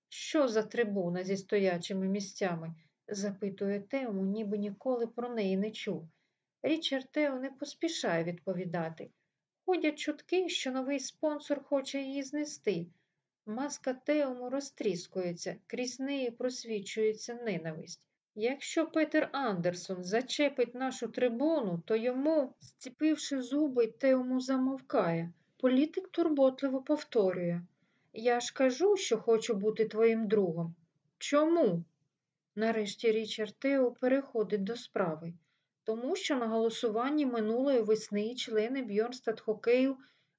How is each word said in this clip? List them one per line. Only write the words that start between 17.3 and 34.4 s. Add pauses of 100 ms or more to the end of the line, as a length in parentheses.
ненависть. (340)
«Якщо
Петер
Андерсон
зачепить
нашу
трибуну,
то
йому»,
зціпивши
зуби,
Теому
замовкає. (280)
Політик
турботливо
повторює. (520)
«Я
ж
кажу,
що
хочу
бути
твоїм
другом». (440)
«Чому?» (720)
Нарешті
Річард
Тео
переходить